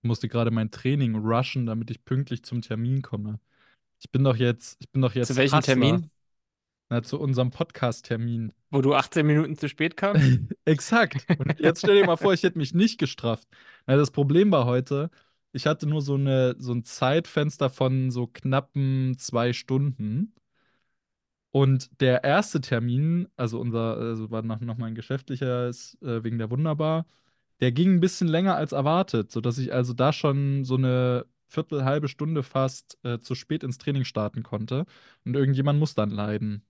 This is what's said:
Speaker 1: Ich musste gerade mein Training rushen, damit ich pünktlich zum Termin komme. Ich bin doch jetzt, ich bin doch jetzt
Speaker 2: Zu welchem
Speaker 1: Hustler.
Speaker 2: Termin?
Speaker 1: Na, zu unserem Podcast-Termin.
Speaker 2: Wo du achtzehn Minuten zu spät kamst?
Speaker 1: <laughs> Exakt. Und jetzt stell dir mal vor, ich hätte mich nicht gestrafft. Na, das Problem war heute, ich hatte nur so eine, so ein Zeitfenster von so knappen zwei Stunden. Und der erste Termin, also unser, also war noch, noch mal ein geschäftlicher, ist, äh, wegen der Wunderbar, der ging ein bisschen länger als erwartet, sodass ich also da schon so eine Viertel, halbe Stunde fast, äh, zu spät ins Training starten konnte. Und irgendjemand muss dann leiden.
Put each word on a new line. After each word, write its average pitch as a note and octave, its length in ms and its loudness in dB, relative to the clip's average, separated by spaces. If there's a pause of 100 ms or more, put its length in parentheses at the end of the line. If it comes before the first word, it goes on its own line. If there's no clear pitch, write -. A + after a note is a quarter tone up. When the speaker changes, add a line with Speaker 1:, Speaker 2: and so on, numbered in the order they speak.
Speaker 1:
Ich A#2+ 60 -4
musste A#2 220 -2
gerade A#2 220 0
mein A2 200 -2
Training B2+ 460 0
rushen, A#2 480 0
damit A2+ 260 -6
ich - 140 -12
pünktlich C3 380 -4
zum A#2+ 180 -6
Termin B2 400 -2
komme. G#2+ 400 -8 (580)
Ich - 100 -20
bin C3 140 2
doch B2+ 140 4
jetzt, A#2+ 420 -2
ich - 100 -18
bin C3+ 120 0
doch B2 120 2
jetzt A#2+ 140 0
Speaker 2:
Zu B2+ 80 -2
welchem C3+ 220 4
Speaker 1:
Hustler. C3 160 4
Speaker 2:
Termin? D3+ 380 2 (760)
Speaker 1:
Na, A#2 160 -2
zu D3 160 -8
unserem B2+ 320 0
Podcast-Termin. A#2 1000 -4 (160)
Speaker 2:
Wo C#3 100 2
du C#3 160 4
achtzehn D3+ 320 2
Minuten D3+ 300 2
zu D3 100 -4
spät D#3+ 300 -4
kamst? G3 260 2
Speaker 1:
<laughs> B2+ 400 2
Exakt. D#3+ 640 2 (120)
Und D3+ 220 -2
jetzt D#3+ 200 -2
stell G3+ 200 6
dir G3 60 6
mal E3+ 100 2
vor, G3 160 2
ich F3 120 0
hätte F3+ 140 0
mich C#3+ 160 -4
nicht G#3 260 2
gestrafft. - 500 -4 (360)
Na, C3+ 120 4
das D3 140 4
Problem D3+ 420 2
war C3 120 4
heute, C3 440 -2 (420)
ich C3+ 160 -4
hatte D3+ 200 0
nur D3+ 140 0
so C#3 140 -2
eine, C3 420 2
so B2+ 140 -8
ein A#2+ 140 -4
Zeitfenster D3 840 0
von C3 420 0
so A#2+ 160 -4
knappen C3+ 920 -2
zwei A#2+ 340 -2
Stunden. C3 840 -2 (1160)
Und C3+ 480 2
der B2+ 240 4
erste D#3 380 2
Termin, C3 760 0
also A#2 240 -4
unser, A2+ 380 -2
also A2+ 320 -6
war A2 140 -6
noch, A2+ 160 -6
noch A#2 180 -8
mal A#2 80 -6
ein A2+ 80 -8
geschäftlicher, B2+ 760 -4
ist, - 360 -12
äh, A#2 200 -4
wegen A#2 140 -4
der A2+ 140 -4
Wunderbar, D#3 560 0 (520)
der B2+ 120 4
ging F3+ 240 4
ein F3 60 4
bisschen F#3 260 0
länger F3 280 2
als D3+ 160 -2
erwartet, C#3+ 600 0
sodass A#2+ 260 -2
ich B2+ 160 -4
also B2+ 200 0
da B2+ 200 2
schon C#3 500 0
so B2+ 120 -2
eine B2+ 500 0 (220)
Viertel, D3+ 380 -4
halbe D3 220 0
Stunde D3+ 360 -4
fast, - 600 -4
äh, A#2+ 160 -4
zu - 140 -8
spät D3+ 300 -6
ins B2+ 160 -8
Training C#3 240 -2
starten A2 400 -4
konnte. B2+ 420 -6 (400)
Und B2+ 100 -4
irgendjemand C#3 440 2
muss D3+ 160 0
dann G#2 160 0
leiden. G#2 580 -4